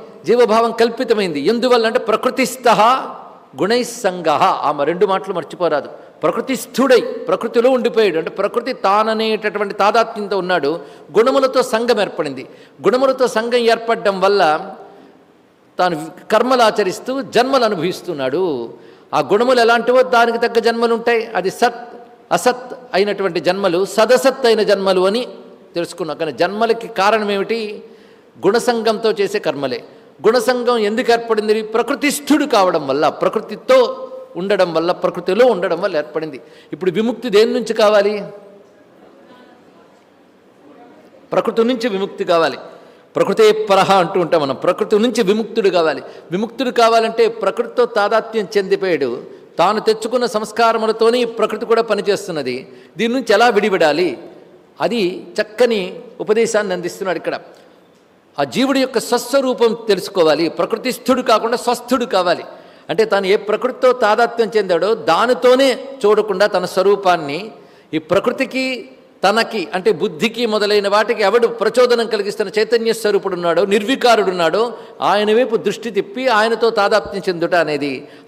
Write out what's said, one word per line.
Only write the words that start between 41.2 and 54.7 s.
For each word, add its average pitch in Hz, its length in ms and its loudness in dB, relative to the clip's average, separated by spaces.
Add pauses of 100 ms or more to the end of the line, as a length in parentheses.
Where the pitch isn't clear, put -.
ప్రకృతి 196 320 0
నుంచి 247 240 -2
విముక్తి 196 360 -6
కావాలి. 165 340 0 (580)
ప్రకృతే 196 360 4 (180)
పరహ 190 220 4
అంటూ 185 280 2
ఉంటాం 160 200 2
మనం. 135 140 -2
ప్రకృతి 202 440 0
నుంచి 233 240 0
విముక్తుడు 214 460 0
కావాలి. 156 340 0 (280)
విముక్తుడు 226 400 -4
కావాలంటే 226 580 2
ప్రకృతితో 226 560 -2
తాదాత్మ్యం 220 640 -2 (100)
చెందిపోయాడు. 170 640 -2 (360)
తాను 202 220 2
తెచ్చుకున్న 226 460 -2
సంస్కారములతోనే 220 920 0
ఈ 240 60 0
ప్రకృతి 220 420 -4
కూడా 226 160 2
పనిచేస్తున్నది. 165 840 -4 (280)
దీని 226 180 0
నుంచి 262 180 0
ఎలా 233 160 6
విడిపడాలి? 175 720 2 (600)